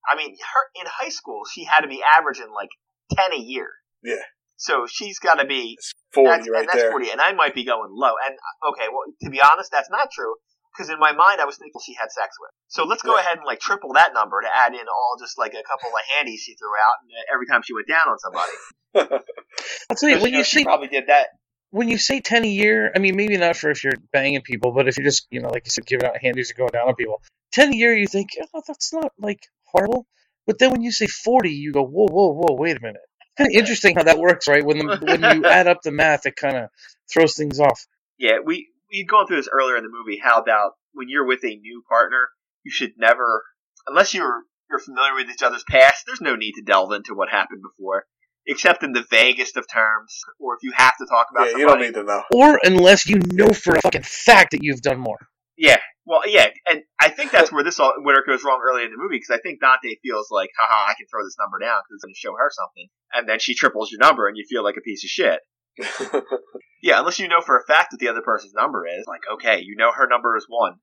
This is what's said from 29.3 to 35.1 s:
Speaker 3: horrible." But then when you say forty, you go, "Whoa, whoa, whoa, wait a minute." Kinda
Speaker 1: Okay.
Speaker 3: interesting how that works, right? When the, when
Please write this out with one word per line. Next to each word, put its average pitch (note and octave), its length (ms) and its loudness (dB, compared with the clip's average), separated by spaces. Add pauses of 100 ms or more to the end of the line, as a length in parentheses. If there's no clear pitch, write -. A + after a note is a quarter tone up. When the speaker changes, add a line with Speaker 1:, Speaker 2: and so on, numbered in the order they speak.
Speaker 3:
horrible." A3 420 -2 (400)
But G#3+ 120 -2
then C4 120 4
when B3 100 -2
you A#3 120 -4
say A3 140 -2
forty, A3+ 440 0
you D3 220 -8
go, C#3 100 2
"Whoa, D#3+ 240 0
whoa, F3 260 2
whoa, D#3 220 0
wait D3+ 220 -2
a - 20 -10
minute." A2 220 -12 (360)
Kinda C#4 140 2
Speaker 1:
Okay. G#3 80 8
Speaker 3:
interesting G3+ 360 2
how E3+ 80 2
that D#3+ 140 6
works, E3+ 300 2
right? D3 180 4
When D3+ 140 0
the, F#3+ 220 -2
when E3+ 200 0